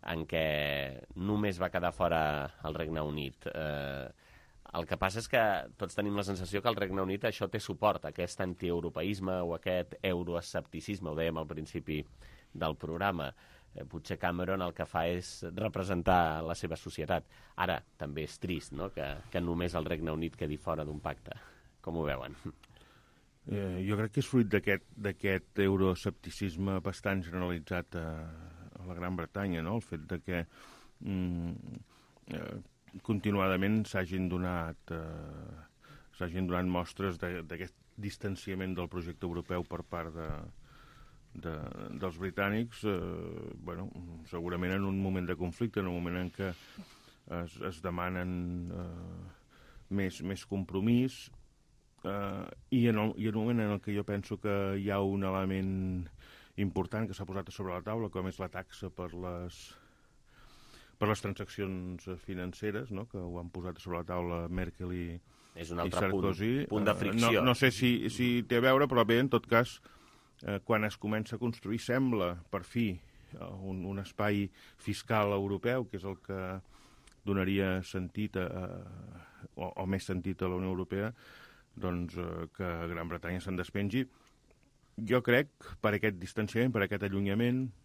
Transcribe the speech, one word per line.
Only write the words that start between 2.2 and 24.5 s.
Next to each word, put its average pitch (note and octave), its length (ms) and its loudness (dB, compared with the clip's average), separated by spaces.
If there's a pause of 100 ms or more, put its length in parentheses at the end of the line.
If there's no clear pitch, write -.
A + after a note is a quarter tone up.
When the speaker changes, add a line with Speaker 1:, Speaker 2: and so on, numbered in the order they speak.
Speaker 1:
el D#2 140 -2
Regne D#2+ 260 -2
Unit. D2 460 -4
Eh, C#2+ 560 -4 (720)
el E2 80 -2
que F#2 140 -2
passa F#2+ 200 0
és A2 80 -8
que B2 140 6 (380)
tots F#2+ 180 -4
tenim G2+ 180 0
la G2+ 80 0
sensació F#2 380 -2
que A#2+ 80 4
el A2 80 2
Regne G2 240 0
Unit F#2+ 240 0
això G#2+ 240 0
té G#2+ 100 -2
suport, G2+ 460 2
aquest F2 400 -4
antieuropeisme F2+ 960 -2
o E2+ 160 0
aquest F2+ 380 -2 (100)
euroescepticisme, F2 1040 -2
ho D2+ 80 -2
dèiem E2 240 2
al D#2 80 -6
principi D#2+ 480 -6 (560)
del D#2 240 0
programa. E2+ 540 0 (420)
Eh, - 160 -10
potser F2 320 -6
Cameron F2+ 420 0
el F2 140 -2
que F2 100 -2
fa E2+ 220 0
és F2+ 320 -4 (160)
representar F2+ 880 4
la E2+ 100 -2
seva D#2+ 240 -4
societat. D#2+ 460 -2 (320)
Ara, F2+ 240 2 (160)
també D2 320 -4
és - 100 -14
trist, D#2 380 -4
no?, F#2+ 160 -6
que, C#2+ 160 -4 (240)
que F2+ 100 2
només E2+ 320 0
el D#2+ 140 0
Regne D#2+ 240 0
Unit D#2+ 240 -2
quedi D2 240 -2
fora D#2 240 -2
d'un D2+ 160 -6
pacte. - 340 -8 (460)
Com E2 160 -4
ho D#2+ 100 0
veuen? C2 300 -4 (1080)
Speaker 2:
Eh, F#2+ 420 -2
jo G#2 80 2
crec G#2+ 180 0
que C#3+ 100 2
és - 40 -2
fruit A#2+ 240 6